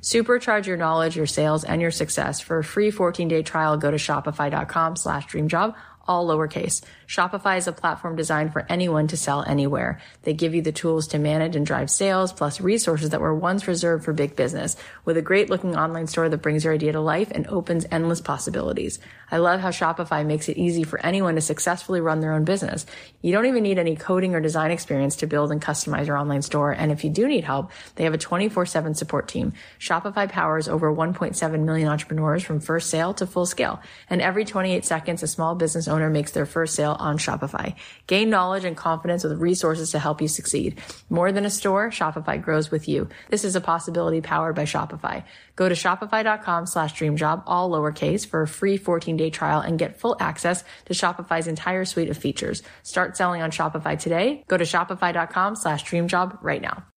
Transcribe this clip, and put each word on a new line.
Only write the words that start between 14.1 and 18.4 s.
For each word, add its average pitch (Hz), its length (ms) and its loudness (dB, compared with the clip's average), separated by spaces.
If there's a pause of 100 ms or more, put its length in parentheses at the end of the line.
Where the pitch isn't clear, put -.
big 143 220 0
business, 135 380 0 (300)
with 165 140 2
a 160 40 0
great-looking 185 540 2
online 165 300 -2
store 165 240 2
that 151 80 0
brings 151 260 0
your 160 80 4
idea 151 200 2
to 156 80 0
life 160 300 2
and - 180 -4
opens 170 420 0
endless 165 320 0
possibilities. - 760 -4 (320)